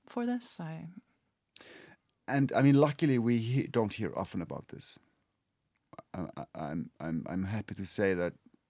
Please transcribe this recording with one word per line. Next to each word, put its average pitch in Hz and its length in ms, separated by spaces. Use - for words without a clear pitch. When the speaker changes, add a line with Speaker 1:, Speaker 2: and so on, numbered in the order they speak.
Speaker 1:
for 240 180
this. 240 340
I, 160 280
Speaker 2:
And, 139 260
I 123 80
mean, 139 140
luckily, 143 440
we 117 180
he-, 120 300
don't 110 260
hear 104 220
often 90 260
about - 280
this. - 280
I, 90 120
I, - 80
I'm, 78 340
I'm, 80 300
I'm 92 140
happy 101 320
to 98 100
say 98 300
that 87 180